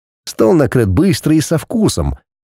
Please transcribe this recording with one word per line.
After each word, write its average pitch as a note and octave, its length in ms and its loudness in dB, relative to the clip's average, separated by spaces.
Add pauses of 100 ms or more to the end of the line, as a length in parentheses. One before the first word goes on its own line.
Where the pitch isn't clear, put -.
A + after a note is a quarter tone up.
(260)
Стол - 280 0
накрыт B2+ 360 2
быстро D3+ 460 0
и D#3+ 60 2
со E3 160 -4
вкусом. F2+ 600 -4 (420)